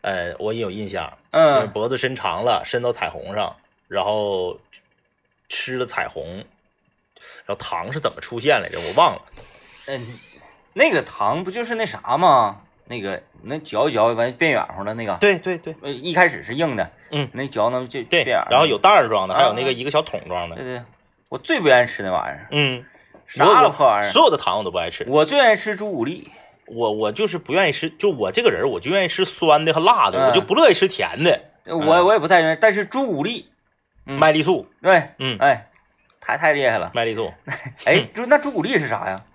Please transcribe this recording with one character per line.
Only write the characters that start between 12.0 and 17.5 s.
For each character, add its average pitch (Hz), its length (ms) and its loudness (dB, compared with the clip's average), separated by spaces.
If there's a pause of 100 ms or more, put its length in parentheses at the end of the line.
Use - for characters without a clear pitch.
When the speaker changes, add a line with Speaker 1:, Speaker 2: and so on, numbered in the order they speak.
Speaker 2:
吗？ 127 400 4 (300)
那 120 120 -10
个， 98 240 -8 (200)
那 139 160 -10
嚼 143 280 -2
一 139 60 -2
嚼， 113 140 4
完 117 260 0
变 160 180 0
圆 113 100 0 (140)
乎 95 80 -10
了 107 100 -6
那 117 120 -8
个。 98 160 -4
Speaker 1:
对， 196 180 2
对， 180 180 -6
对。 160 240 -14
Speaker 2:
呃， 143 80 -12
一 143 240 -8
开 180 140 4
始 82 160 -6
是 110 100 -10
硬 147 220 -2
的， 85 160 -6 (200)
Speaker 1:
嗯。 147 200 -4
Speaker 2:
那 135 160 -10
嚼 113 220 -2